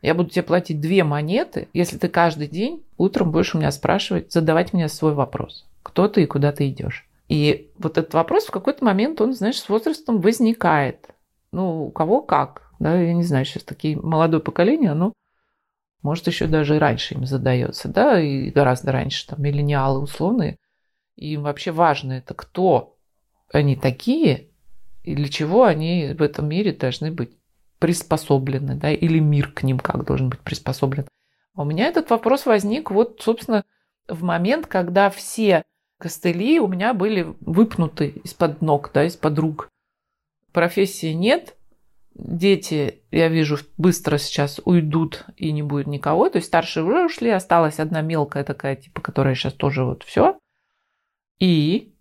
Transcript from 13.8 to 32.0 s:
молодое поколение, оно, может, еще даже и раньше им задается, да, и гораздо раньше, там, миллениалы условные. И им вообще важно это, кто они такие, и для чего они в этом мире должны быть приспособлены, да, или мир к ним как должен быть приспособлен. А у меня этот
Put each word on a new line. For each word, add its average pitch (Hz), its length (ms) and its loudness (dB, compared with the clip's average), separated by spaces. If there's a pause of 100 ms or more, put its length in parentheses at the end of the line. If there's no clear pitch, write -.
молодое 160 460 0
поколение, 214 480 2
оно, 170 240 0 (880)
может, 151 240 -2
еще 165 220 -2
даже 151 280 2
и - 20 2
раньше 147 360 0
им 131 100 -6
задается, 127 640 -2
да, 226 320 4
и 139 300 -2
гораздо 131 420 2
раньше, 135 340 -4
там, 151 140 -10
миллениалы 143 600 0
условные. 160 580 -2 (580)
И 151 160 -10
им 147 120 -6
вообще 147 260 -4
важно 156 420 2
это, 127 220 -10
кто - 640 0 (520)
они 143 240 2
такие, 180 720 0 (540)
и 160 120 -8
для 143 160 -2
чего 170 340 2
они 160 500 0
в 156 60 -6
этом 147 260 0
мире 180 260 0
должны 135 380 -4
быть 160 200 -6 (540)
приспособлены, 139 920 0
да, 151 160 -2
или 160 260 2
мир 147 340 2
к - 100 -8
ним 131 160 0
как - 280 -4
должен 131 240 0
быть 123 100 -8
приспособлен. 135 680 -4 (480)
А - 60 -10
у 147 60 -2
меня 165 200 0
этот 339 220 0